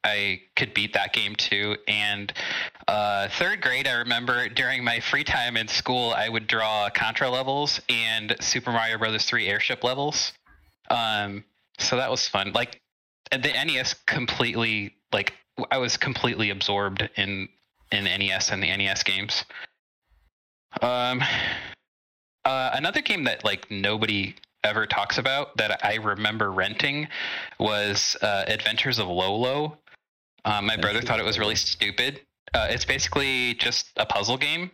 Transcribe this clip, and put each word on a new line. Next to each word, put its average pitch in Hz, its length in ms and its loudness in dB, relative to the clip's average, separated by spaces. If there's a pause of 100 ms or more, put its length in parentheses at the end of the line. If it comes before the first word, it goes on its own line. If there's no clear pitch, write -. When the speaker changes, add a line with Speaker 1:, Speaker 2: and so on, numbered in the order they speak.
Speaker 1:
I 101 380 0 (140)
could - 180 0
beat 104 200 0
that 98 200 2
game 107 220 0
too. 104 420 0 (100)
And, 104 460 0 (540)
uh, 104 420 2
third 185 320 0
grade, 135 260 2
I 127 120 2
remember 120 500 0
during 127 340 0
my 117 160 2
free 143 240 0
time 120 320 0
in 113 120 0
school, 120 500 0
I 107 120 2
would 113 180 -2
draw 110 420 2
Contra 113 400 0
levels 135 500 0 (100)
and 113 520 0
Super - 300 -2
Mario 113 260 2
Brothers 110 280 0
three 113 220 0
airship 104 360 0
levels. 139 500 -2 (560)
Um, 104 540 0 (360)
so - 180 2
that 123 140 0
was 123 160 0
fun. 98 260 0
Like, - 280 -2 (500)
the 135 240 0
N 143 140 2
E 135 100 0
S 127 140 -2
completely, 117 1000 0 (160)
like, 101 220 0 (380)
I 135 60 2
was 123 180 0
completely 117 540 0
absorbed 98 680 0
in, 98 320 -2 (440)
in 98 160 0
N 92 140 0
E 98 100 2
S 95 200 0
and 95 100 -2
the 80 80 2
N 98 120 0
E 98 60 2
S 98 160 0
games. 98 420 -2 (1400)
Um, 123 420 2 (1200)
uh, 131 280 0
another 190 280 -2
game 196 220 -2
that, 123 220 -2
like, 190 260 -2
nobody 101 640 -2 (280)
ever 107 220 2
talks 104 320 0
about 135 400 -2
that 107 260 0
I 107 120 2
remember 107 560 0
renting 139 560 0 (520)
was, 104 640 0
uh, 101 260 2
Adventures 110 520 0
of 98 80 0
Lolo. 120 680 0 (680)
Uh, 104 160 2
my 110 140 2
brother 104 240 0
Speaker 2:
Adventures 120 80 -4
Speaker 1:
thought 113 120 0
it - 20 -2
Speaker 2:
of 90 60 0
Speaker 1:
was 113 120 0
really 107 100 2
Speaker 2:
Lolo. 107 60 0
Speaker 1:
stupid. 120 680 0 (320)
Uh, 110 160 2
it's 123 160 0
basically 131 720 0
just - 420 0
a - 80 2
puzzle 110 320 0
game. 160 360 0